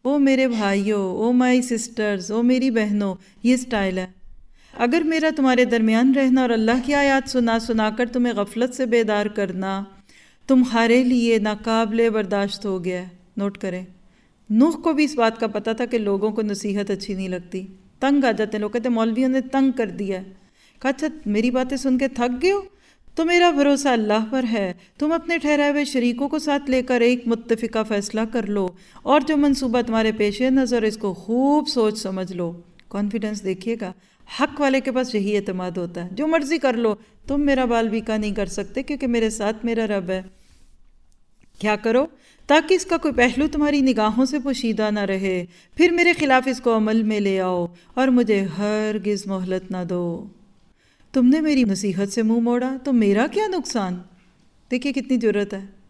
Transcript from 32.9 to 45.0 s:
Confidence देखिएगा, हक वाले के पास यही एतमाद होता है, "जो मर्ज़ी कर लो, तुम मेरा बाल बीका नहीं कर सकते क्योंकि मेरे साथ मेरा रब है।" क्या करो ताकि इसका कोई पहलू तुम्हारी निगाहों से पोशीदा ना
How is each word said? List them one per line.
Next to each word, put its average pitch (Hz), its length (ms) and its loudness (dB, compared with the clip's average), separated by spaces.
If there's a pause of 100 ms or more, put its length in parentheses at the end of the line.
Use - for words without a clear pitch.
Confidence 208 520 -4
देखिएगा, 190 500 -6 (360)
हक 302 320 -4
वाले 269 200 2
के 262 100 -4
पास 254 240 -2
यही 208 200 0
एतमाद 185 440 -4
होता 175 240 -8
है, 185 120 -10
"जो 277 120 -2
मर्ज़ी 311 320 0
कर 247 180 0
लो, 220 180 0 (340)
तुम 285 140 -2
मेरा 262 240 2
बाल 226 220 0
बीका 220 300 -4
नहीं 214 160 -4
कर 196 160 -2
सकते 226 320 -6
क्योंकि 277 260 -6
मेरे 226 220 0
साथ 220 340 -4
मेरा 226 220 -2
रब 196 240 -4
है।" 185 140 -4 (1400)
क्या 214 180 0
करो 233 280 2 (420)
ताकि 320 260 4
इसका 339 240 0
कोई 302 160 -2
पहलू 247 340 2
तुम्हारी 294 340 2
निगाहों 226 440 2
से 285 140 -4
पोशीदा 226 500 -2
ना 208 160 -2